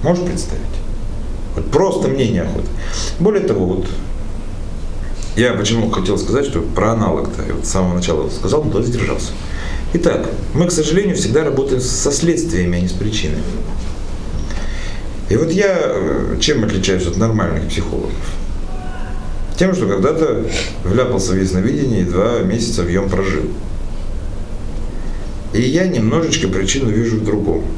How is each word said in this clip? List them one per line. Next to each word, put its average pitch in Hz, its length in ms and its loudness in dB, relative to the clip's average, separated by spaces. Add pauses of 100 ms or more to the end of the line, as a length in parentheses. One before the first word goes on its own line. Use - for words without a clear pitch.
Можешь 180 200 2
представить? - 360 -2 (960)
Вот - 140 -2
просто 180 380 2
мне 131 200 2
неохота. 82 380 0 (540)
Более 202 220 4
того, 101 220 2
вот 90 220 0 (1500)
я 120 200 4
почему 110 360 2
хотел 95 280 0
сказать, 139 260 2
что - 160 0
про 92 320 2
аналог-то, 95 560 0
я - 60 -2
вот - 100 -2
с - 60 -2
самого 90 240 2
начала 82 340 0
сказал, 135 360 0
но 107 180 2
сдержался. - 480 0 (640)
Итак, 170 340 2 (240)
мы, 170 140 2
к 175 60 0
сожалению, 165 440 2
всегда 139 260 2
работаем 135 380 0
со - 320 0
следствиями, 90 640 2
а 87 60 2
не 90 60 0
с - 40 0
причинами. 78 480 0 (1900)
И 107 60 4
вот 151 140 2
я, 196 240 4
э, 98 640 0
чем - 260 2
отличаюсь 92 420 0
от 87 100 -2
нормальных 92 520 0
психологов? - 440 -2 (1400)
Тем, 185 180 2
что 110 120 0
когда-то 110 580 2 (400)
вляпался 98 480 2
в 95 80 2
ясновидение 98 640 2
и - 20 2
два 101 360 2
месяца 98 420 0
в 85 80 0
нём 92 180 2
прожил. 92 380 0 (2000)
И 113 80 4
я 160 240 2
немножечко 143 640 2
причину 98 420 0
вижу 110 260 2
в 107 80 0
другом. 98 400 0 (140)